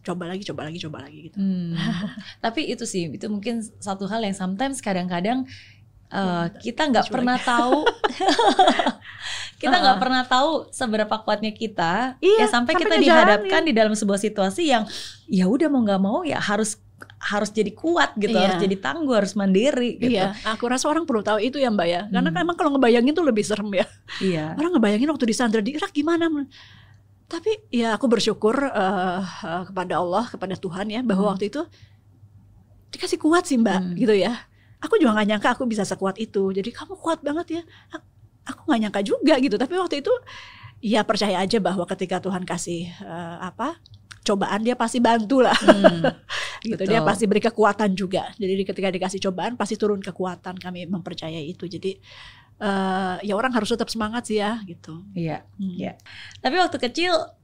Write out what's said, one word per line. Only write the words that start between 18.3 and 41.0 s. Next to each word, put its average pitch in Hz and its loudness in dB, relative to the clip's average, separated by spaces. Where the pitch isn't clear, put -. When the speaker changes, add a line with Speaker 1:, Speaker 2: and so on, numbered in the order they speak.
Speaker 1:
Iya. 220 4
Speaker 2:
harus 185 2
jadi 190 2
tangguh, 277 -2
harus 202 2
mandiri 220 2
gitu. 240 0
Speaker 1:
Iya, 196 2
aku 214 -4
rasa 247 0
orang 320 0
perlu 240 0
tahu 214 0
itu 254 -2
ya, 269 2
Mbak, 196 0
ya. 175 0
Karena 185 0
Speaker 2:
Hmm. 330 0
Speaker 1:
kan 349 0
emang 349 0
kalau 330 2
ngebayangin 247 4
tuh 349 0
lebih 226 2
serem 208 -4
ya. 196 0
Speaker 2:
Iya. 170 0
Speaker 1:
Orang 330 -2
ngebayangin 220 4
waktu 285 0
disandra 226 2
di 226 -2
Irak 302 -6
gimana. 330 0
Tapi 339 -4
ya 226 0
aku 233 0
bersyukur, 214 2
eh, 190 0
eh, 180 -8
kepada 185 -6
Allah, 185 0
kepada 185 -8
Tuhan 185 -6
ya, 214 -4
bahwa 208 2
Speaker 2:
Hmm. 208 2
Speaker 1:
waktu 196 -4
itu 277 -6
dikasih 359 -4
kuat 339 4
sih, 285 -2
Mbak, 220 4
Speaker 2:
Hmm. 180 -4
Speaker 1:
gitu 214 4
ya. 196 2
Aku 440 0
juga 277 4
nggak 214 2
nyangka 214 2
aku 262 -2
bisa 208 -2
sekuat 190 -4
itu. 202 -2
Jadi, 190 -4
"Kamu 339 -14
kuat 330 -4
banget 294 -4
ya." 339 -6
A-, 330 -16
aku - -12
nggak 240 2
nyangka 202 -2
juga 302 2
gitu. 254 2
Tapi 254 -2
waktu 339 -2
itu 381 -4
ya 214 2